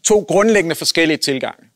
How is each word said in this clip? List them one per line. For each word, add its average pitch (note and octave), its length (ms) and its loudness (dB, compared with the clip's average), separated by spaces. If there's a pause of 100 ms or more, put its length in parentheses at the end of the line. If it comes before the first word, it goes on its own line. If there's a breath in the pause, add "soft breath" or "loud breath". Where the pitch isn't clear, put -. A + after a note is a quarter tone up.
to G#3+ 160 2
grundlæggende F#3+ 560 0
forskellige D#3 420 0
tilgange. - 460 -6 (120)